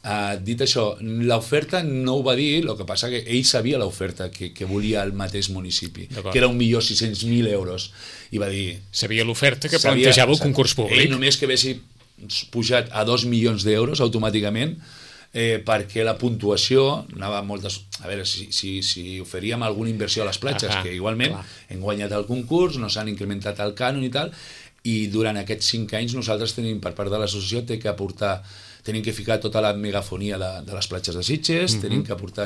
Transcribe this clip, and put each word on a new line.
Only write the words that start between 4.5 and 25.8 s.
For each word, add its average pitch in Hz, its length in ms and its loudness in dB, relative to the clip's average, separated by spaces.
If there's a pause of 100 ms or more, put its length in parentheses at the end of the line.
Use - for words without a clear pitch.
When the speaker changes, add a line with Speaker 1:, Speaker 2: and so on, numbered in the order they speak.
Speaker 1:
que 95 160 -8
volia 104 340 0
el 98 140 -2
mateix 98 320 -4
municipi, 90 640 -6
Speaker 2:
D'acord. 95 240 -6
Speaker 1:
que 123 80 4
era 127 80 6
un 120 100 0
milió 117 240 4
sis-cents 107 400 0
mil 117 240 4
euros, 95 380 -2 (440)
i 113 60 -6
va 101 160 0
dir 98 300 -4 (100)
Speaker 2:
Sabia 110 320 0
l'oferta 120 460 2
que 165 80 4
Speaker 1:
Sabia, 127 260 4
Speaker 2:
plantejava 127 240 8
el 147 80 8
Speaker 1:
exacte. 147 140 2
Speaker 2:
concurs 131 260 4
públic. 113 300 4
Speaker 1:
Ell - 80 4
només 135 260 2
que 139 80 4
haguessi 131 240 2 (800)
pujat 120 400 2
a 107 160 0
dos 120 160 2
milions 113 400 2
d'euros 120 400 4
automàticament, 110 720 0 (580)
eh, 113 320 0
perquè 107 400 0
la 113 140 0
puntuació 120 880 2 (100)
anava 101 240 -4
moltes... 101 400 -6 (220)
A 92 80 -8
veure, 98 180 -4
si, 95 240 -6
si, 95 320 -2
si 90 220 -2 (180)
oferíem 113 400 -4
alguna 110 240 -2
inversió 107 340 -2
a 101 60 0
les 90 80 -4
platges, 123 320 -2
Speaker 2:
Ahà, 95 160 0
Speaker 1:
que 90 80 -4
igualment 113 400 -2
Speaker 2:
clar. 190 140 -8 (240)
Speaker 1:
hem 95 100 -8
guanyat 104 320 -2
el 104 160 -2
concurs, 139 480 2
no 110 160 -4
s'han 107 160 -4
incrementat 101 560 -4
el 104 80 0
cànon 131 320 -2
i 127 80 -2
tal, 147 240 -4 (480)
i 110 240 0
durant 107 320 0
aquests 104 380 -2
cinc 107 180 -4